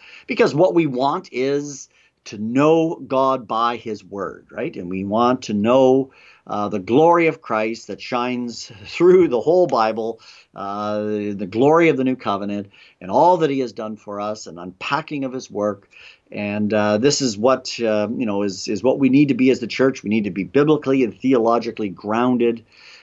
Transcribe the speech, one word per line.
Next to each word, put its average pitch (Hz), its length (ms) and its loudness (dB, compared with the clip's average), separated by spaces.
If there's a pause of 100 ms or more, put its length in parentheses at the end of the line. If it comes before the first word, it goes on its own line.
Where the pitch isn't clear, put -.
(260)
because 214 280 0
what 180 200 4
we 165 120 4
want 139 460 -2
is 139 560 -4 (380)
to 104 120 -14
know 151 580 2 (100)
God 131 420 -2
by 117 280 0
His 107 280 -10
Word, 90 460 -10
right? 131 260 -8
And 90 140 -10
we 95 140 -6
want 120 380 0
to 110 120 -6
know, 131 560 4 (360)
uh, 104 220 -4
the 101 100 -6
glory 160 480 4
of 151 140 -2
Christ 113 460 -4
that 98 160 -12
shines 123 680 -6 (140)
through 180 440 6
the 120 120 0
whole 170 260 4
Bible, 113 540 -2 (340)
uh, 104 460 -6
the 104 500 -4
glory 151 380 4
of 139 80 2
the 131 80 -2
new 131 120 0
covenant 101 540 -6 (300)
and 92 100 -12
all 165 280 4
that 156 120 0
He 135 100 -4
has 120 120 -6
done 110 240 -10
for 101 240 -12
us, 107 260 -8
and 85 120 -16
unpacking 139 680 -6
of 127 80 -8
His 127 180 -10
work. 101 380 -4 (420)
And, 104 420 -4
uh, 104 260 2
this 143 220 2
is 117 180 -2
what, 127 420 0
uh, 107 300 0
you 131 160 -4
know, 101 160 -2
is, 95 260 -6
is 98 140 -4
what 127 160 2
we 135 100 2
need 139 200 4
to 127 60 2
be 131 160 4
as 117 100 2
the 117 60 -6
church. 131 360 0
We 101 80 -6
need 107 140 0
to 101 60 -4
be 92 140 -6
biblically 139 600 2
and 104 120 -4
theologically 113 760 0
grounded. 117 760 0 (380)